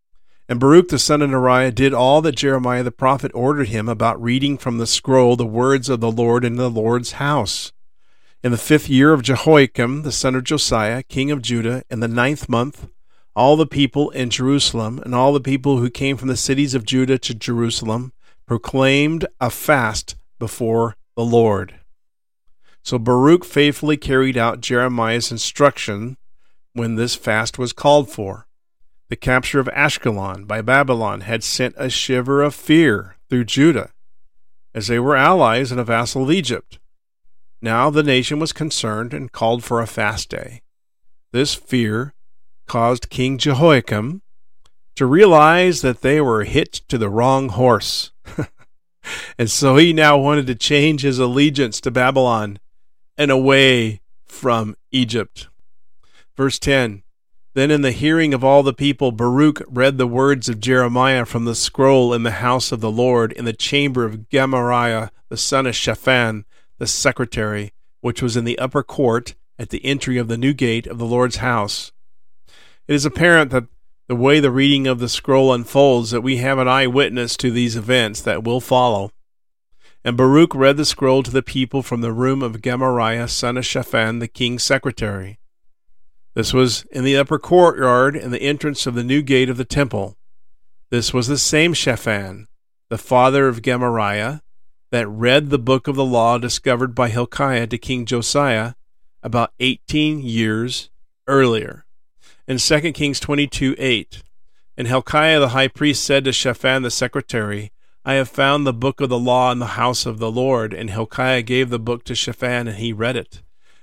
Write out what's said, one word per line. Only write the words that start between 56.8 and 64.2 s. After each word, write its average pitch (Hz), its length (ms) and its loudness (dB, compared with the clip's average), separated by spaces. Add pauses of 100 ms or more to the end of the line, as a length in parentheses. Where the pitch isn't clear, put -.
"Then 139 180 2
in 147 100 2
the 131 120 0
hearing 151 400 0
of 127 100 -2
all 139 180 8
the 135 120 0
people, 139 380 -2
Baruch 123 560 2
read 131 300 0
the 127 80 2
words 131 440 0
of 110 100 -6
Jeremiah 127 640 2
from 117 200 -4
the 117 100 -4
scroll 131 580 4
in 117 100 -2
the 117 80 -2
house 123 400 -2
of 117 100 -6
the 110 100 -2
Lord, 117 400 2
in - 140 -10
the 113 80 -4
chamber 135 500 -2
of 110 260 -8